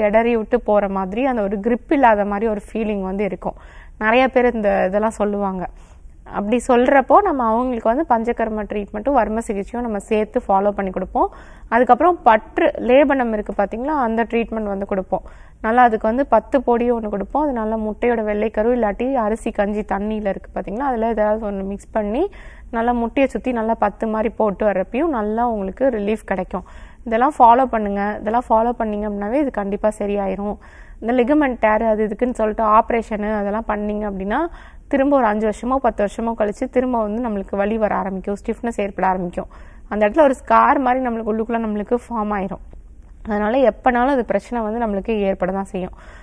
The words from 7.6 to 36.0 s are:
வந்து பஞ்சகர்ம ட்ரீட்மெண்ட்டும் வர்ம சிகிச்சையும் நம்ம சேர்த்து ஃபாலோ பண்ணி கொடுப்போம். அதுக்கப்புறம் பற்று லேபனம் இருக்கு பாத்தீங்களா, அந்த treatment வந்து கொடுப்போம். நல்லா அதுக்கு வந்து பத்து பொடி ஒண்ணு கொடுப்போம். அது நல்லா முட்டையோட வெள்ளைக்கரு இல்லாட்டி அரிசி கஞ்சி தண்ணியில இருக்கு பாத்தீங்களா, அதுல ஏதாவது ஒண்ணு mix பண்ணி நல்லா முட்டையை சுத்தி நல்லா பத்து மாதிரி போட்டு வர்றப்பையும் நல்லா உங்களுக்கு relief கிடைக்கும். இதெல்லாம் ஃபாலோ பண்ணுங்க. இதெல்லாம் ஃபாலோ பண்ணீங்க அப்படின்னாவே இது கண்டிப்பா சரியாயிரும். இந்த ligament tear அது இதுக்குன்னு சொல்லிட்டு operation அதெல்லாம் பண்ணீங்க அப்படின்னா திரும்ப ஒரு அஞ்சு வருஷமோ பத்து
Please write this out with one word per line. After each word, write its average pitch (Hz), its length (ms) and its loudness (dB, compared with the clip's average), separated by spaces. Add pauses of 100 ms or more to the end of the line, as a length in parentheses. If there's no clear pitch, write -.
வந்து 294 200 0
பஞ்சகர்ம 226 580 -2
ட்ரீட்மெண்ட்டும் 214 480 -2
வர்ம 214 300 0
சிகிச்சையும் 226 380 -6
நம்ம 214 140 -4 (100)
சேர்த்து 214 360 0
ஃபாலோ 196 320 2
பண்ணி 196 180 -4
கொடுப்போம். 240 320 -2 (460)
அதுக்கப்புறம் 254 420 6 (120)
பற்று 233 400 2 (220)
லேபனம் 262 460 4
இருக்கு 208 220 -4
பாத்தீங்களா, 233 380 -2 (100)
அந்த 226 160 0 (100)
treatment 226 420 -2
வந்து 196 180 -6
கொடுப்போம். 185 340 -4 (400)
நல்லா 233 220 4
அதுக்கு 220 240 0
வந்து 262 140 0 (100)
பத்து 220 220 2 (100)
பொடி 240 180 2 (100)
ஒண்ணு 220 180 -4
கொடுப்போம். 202 320 -2
அது 285 140 0
நல்லா 220 260 -2
முட்டையோட 226 440 0
வெள்ளைக்கரு 214 480 0
இல்லாட்டி 220 300 0 (180)
அரிசி 220 340 -2
கஞ்சி 208 240 0 (100)
தண்ணியில 208 400 -2
இருக்கு - 220 -12
பாத்தீங்களா, 196 360 -4
அதுல 226 240 0
ஏதாவது 214 340 0
ஒண்ணு 196 220 -4
mix - 260 -12
பண்ணி 214 260 0 (540)
நல்லா 240 240 0
முட்டையை 233 320 2
சுத்தி 240 260 -4
நல்லா 220 160 0 (100)
பத்து 208 280 -2
மாதிரி 220 240 0
போட்டு 214 320 0
வர்றப்பையும் 233 480 0
நல்லா 214 260 0 (100)
உங்களுக்கு 196 320 -2 (120)
relief 214 340 -2
கிடைக்கும். 185 360 -6 (400)
இதெல்லாம் 240 320 2
ஃபாலோ 247 340 8
பண்ணுங்க. 202 300 -2 (180)
இதெல்லாம் 226 280 -2
ஃபாலோ 233 300 2
பண்ணீங்க 214 300 -4
அப்படின்னாவே 208 340 -2
இது 269 80 -4 (100)
கண்டிப்பா 202 380 -2
சரியாயிரும். 202 580 -4 (440)
இந்த 226 180 -2
ligament 262 440 2
tear 214 200 4 (100)
அது 214 140 0
இதுக்குன்னு 233 340 -2
சொல்லிட்டு 214 220 0 (140)
operation 220 480 0 (160)
அதெல்லாம் 208 320 -4
பண்ணீங்க 208 360 -4
அப்படின்னா 196 300 -4 (520)
திரும்ப 277 260 2
ஒரு 247 120 4
அஞ்சு 214 200 0
வருஷமோ 240 340 -4
பத்து 220 200 0